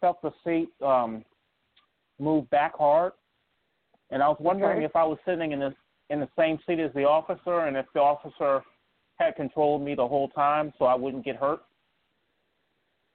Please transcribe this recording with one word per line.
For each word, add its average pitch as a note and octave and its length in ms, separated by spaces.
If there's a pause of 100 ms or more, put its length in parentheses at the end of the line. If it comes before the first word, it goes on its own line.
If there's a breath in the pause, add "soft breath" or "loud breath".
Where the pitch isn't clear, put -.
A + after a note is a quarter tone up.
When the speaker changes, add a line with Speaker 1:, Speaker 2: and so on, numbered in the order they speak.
Speaker 1:
felt F3 220
the D3+ 100 (120)
seat, E3 260 (140)
um, A#2 400 (960)
move D3 320
back D3 260
hard. D#3 360 (1000)
And C3+ 120
I D3 60
was D3+ 120
wondering F3+ 380
Speaker 2:
Okay. D#3 60
Speaker 1:
if D3+ 120
I E3 80
was D#3 200
sitting E3 280
in C#3 80
the, C#3 140 (360)
in D3 100
the C3+ 80 (100)
same D#3+ 280
seat E3+ 120
as D3+ 160
the C#3 100
officer, E3+ 560
and C#3+ 160
if C3 180
the D3+ 60
officer C#3+ 640 (540)
had D#3+ 200
controlled D3 460
me C#3+ 120
the C3 120
whole C#3 220
time D3 500
so D3 60
I B2+ 100
wouldn't C3 300
get C3 120
hurt. C#3+ 240 (1500)